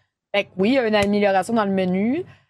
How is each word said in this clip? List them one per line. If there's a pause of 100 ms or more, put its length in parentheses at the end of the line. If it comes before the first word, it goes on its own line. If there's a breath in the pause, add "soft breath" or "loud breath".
(340 soft breath)
Fait
que
oui,
il
y
a
une
amélioration
dans
le
menu. (260 soft breath)